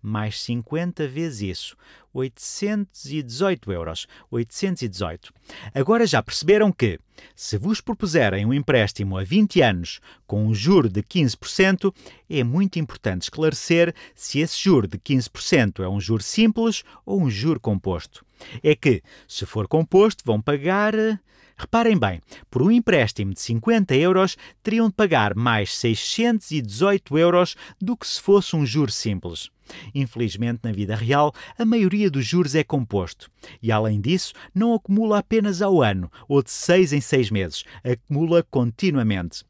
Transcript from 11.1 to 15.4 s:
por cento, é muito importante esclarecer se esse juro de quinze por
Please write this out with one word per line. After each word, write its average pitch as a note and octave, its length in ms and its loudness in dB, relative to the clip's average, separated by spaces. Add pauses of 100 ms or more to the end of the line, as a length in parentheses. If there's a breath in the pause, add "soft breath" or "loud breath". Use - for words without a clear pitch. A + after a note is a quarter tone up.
por - 120 -16
cento, F#3+ 460 2 (340 loud breath)
é D3 140 -2
muito E3+ 380 0
importante F#2 420 -4
esclarecer E3 720 0 (180 loud breath)
se - 280 -6
esse D#3+ 200 -2
juro C3+ 280 4
de F#2+ 100 -8
quinze C3 320 -2
por - 100 -16